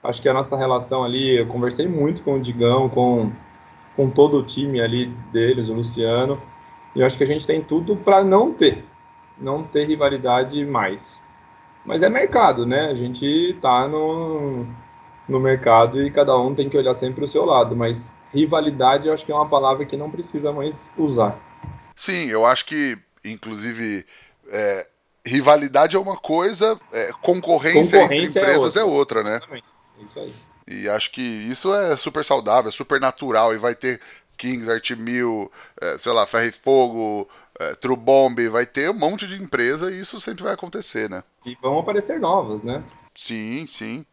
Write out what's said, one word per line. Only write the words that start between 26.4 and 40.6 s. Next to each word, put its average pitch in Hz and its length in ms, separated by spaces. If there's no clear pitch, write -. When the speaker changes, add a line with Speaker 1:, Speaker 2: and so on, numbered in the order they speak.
Speaker 2:
é, 113 180
concorrência 170 760
Speaker 1:
Concorrência 151 400
Speaker 2:
entre - 0
empresas 139 380
Speaker 1:
é 220 80
outra. 143 340
Speaker 2:
é - 20
outra, - 20
né? 104 120
Speaker 1:
Exatamente, 120 300
é 107 40
isso 104 160
aí. 101 140
Speaker 2:
E 101 220
acho 104 240
que 131 100
isso 120 540
é 180 220
super 151 260
saudável, 113 480
super 139 300
natural, 117 520
e 110 40
vai 117 180
ter 123 240
Kings, 123 340
Arte 113 240
Mil, 113 560
é, 82 160
sei 120 160
lá, 110 120
Ferro 117 220
e 113 60
Fogo, 113 760
é, 80 160
True 127 220
Bomb, 123 500
vai 113 180
ter 143 240
um 220 80
monte 196 300
de 185 80
empresa 156 560
e 185 80
isso 202 220
sempre 180 220
vai 190 100
acontecer, 180 560